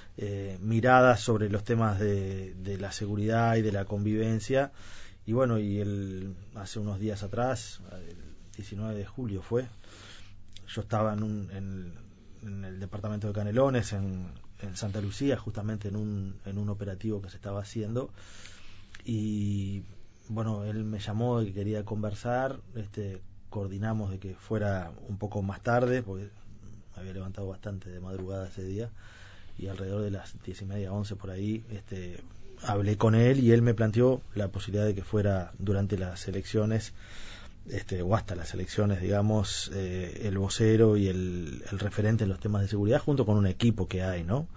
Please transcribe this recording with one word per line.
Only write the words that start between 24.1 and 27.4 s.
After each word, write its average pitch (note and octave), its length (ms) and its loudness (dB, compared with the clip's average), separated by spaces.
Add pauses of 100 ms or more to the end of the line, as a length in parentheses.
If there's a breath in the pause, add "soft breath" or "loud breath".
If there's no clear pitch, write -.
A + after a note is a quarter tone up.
de F#2 80 -6
que F#2 140 -8
fuera G2 580 -2 (180)
un G2 80 -6
poco G2+ 240 -4
más G2 200 -4
tarde, B2 400 4
porque G2 280 -8 (680)
me F#2 60 -10
había F#2 100 -8
levantado G2 380 -6